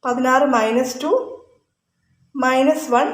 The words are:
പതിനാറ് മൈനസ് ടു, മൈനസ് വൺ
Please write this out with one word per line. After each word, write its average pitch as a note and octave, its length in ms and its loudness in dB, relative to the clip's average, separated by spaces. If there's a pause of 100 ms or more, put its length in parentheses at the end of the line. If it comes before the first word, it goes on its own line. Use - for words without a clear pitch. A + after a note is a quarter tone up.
പതിനാറ് B3+ 480 2
മൈനസ് A#3 480 0
ടു, D4+ 80 -4 (1300)
മൈനസ് C4 500 0
വൺ C4+ 200 2